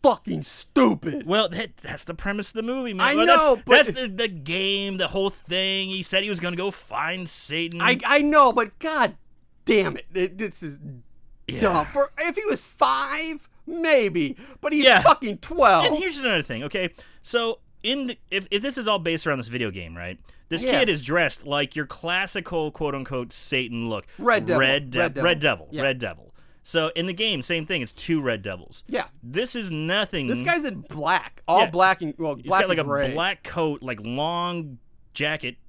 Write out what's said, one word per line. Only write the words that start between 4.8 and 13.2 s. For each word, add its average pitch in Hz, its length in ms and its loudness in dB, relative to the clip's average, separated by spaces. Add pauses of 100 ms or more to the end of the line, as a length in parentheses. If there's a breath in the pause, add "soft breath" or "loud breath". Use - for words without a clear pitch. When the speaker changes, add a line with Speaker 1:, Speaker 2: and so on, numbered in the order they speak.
Speaker 2:
the 180 100 -2
whole 196 220 0
thing. 190 600 -4
He 190 120 -6
said 190 200 -2
he 208 80 -4
was 180 100 -4
gonna 175 160 -4
go 190 140 -4
find 165 580 -6
Satan. 170 540 -6
Speaker 1:
I, 247 220 2
I 285 180 4
know, 294 300 8
but 220 260 0
god 294 380 0 (480)
damn 190 320 4
it. - 180 -12
It, 185 240 -2
this 202 240 -8
is 143 160 -10 (720)
Speaker 2:
Yeah. 127 120 -8
Speaker 1:
dumb. 175 320 4
For, - 260 0
if 330 180 -2
he 427 80 -4
was 415 180 -2
five, 277 880 -2 (180)